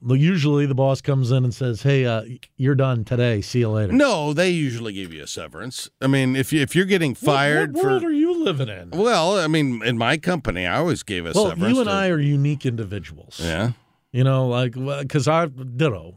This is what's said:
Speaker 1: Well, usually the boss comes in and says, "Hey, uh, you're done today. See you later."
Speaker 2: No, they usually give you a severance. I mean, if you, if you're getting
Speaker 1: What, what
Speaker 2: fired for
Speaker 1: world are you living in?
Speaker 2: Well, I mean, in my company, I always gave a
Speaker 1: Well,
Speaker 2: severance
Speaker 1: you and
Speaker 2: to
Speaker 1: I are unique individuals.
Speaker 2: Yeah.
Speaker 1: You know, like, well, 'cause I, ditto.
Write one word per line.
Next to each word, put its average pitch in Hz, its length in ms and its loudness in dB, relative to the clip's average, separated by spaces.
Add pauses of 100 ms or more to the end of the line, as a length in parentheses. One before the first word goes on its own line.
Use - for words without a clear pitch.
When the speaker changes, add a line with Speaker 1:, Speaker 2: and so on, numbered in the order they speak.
Speaker 1:
Well, 123 140 0
usually 147 500 2
the 139 100 -2
boss 135 240 0
comes 135 320 0
in 131 120 2
and 120 100 -2
says, 123 300 -4
"Hey, 139 220 2
uh, 113 180 -2 (340)
you're 135 180 2
done 131 300 2
today. 120 360 2
See 123 180 -2
you 117 100 2
later." 107 240 0
Speaker 2:
No, 202 400 2
they 180 160 2
usually 120 440 -2
give 95 200 -10
you 78 100 -12
a - 40 -16
severance. 85 640 -12 (120)
I 135 60 0
mean, 131 280 2
if 135 160 -2
you, 160 100 2
if 135 140 -2
you're 185 100 4
getting 165 260 2
Speaker 1:
What, - 100 -8
what 147 140 2
Speaker 2:
fired 151 420 0
for 359 100 2
Speaker 1:
world 381 160 2
are 330 80 0
you 330 320 2
living 151 240 -2
in? 90 220 -12
Speaker 2:
Well, 190 480 2
I 170 100 0
mean, 139 380 2
in 123 120 0
my 120 200 2
company, 113 480 -2
I 90 140 0
always 160 240 0
gave 87 240 -4
a 80 80 -4
Speaker 1:
Well, 202 160 2
Speaker 2:
severance 190 240 0
Speaker 1:
you 262 60 2
and 214 80 0
Speaker 2:
to 196 60 0
Speaker 1:
I 196 140 0
are 165 100 0
unique 143 460 2
individuals. 101 760 -8
Speaker 2:
Yeah. 85 300 0 (400)
Speaker 1:
You 123 120 0
know, 131 240 2
like, 123 280 -2
well, 139 300 -6
'cause 139 220 0
I, 165 200 2
ditto. 123 680 -4